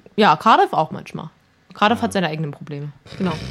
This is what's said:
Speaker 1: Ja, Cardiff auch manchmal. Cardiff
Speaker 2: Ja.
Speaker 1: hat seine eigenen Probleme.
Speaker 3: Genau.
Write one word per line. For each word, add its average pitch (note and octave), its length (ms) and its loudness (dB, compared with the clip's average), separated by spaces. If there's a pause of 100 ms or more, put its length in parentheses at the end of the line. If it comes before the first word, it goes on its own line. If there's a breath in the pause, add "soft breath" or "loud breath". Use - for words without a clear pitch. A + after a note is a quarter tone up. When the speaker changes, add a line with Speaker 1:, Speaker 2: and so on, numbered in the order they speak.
(160)
Speaker 1:
Ja, F3+ 220 6
Cardiff D4+ 340 4
auch D#3 200 -2
manchmal. - 380 -12 (440)
Cardiff A3+ 260 2
Speaker 2:
Ja. - 40 -4
Speaker 1:
hat A3+ 100 -2
seine F#3 140 0
eigenen D#3 240 -6
Probleme. D3 380 -12 (280)
Speaker 3:
Genau. F3+ 160 -2 (180)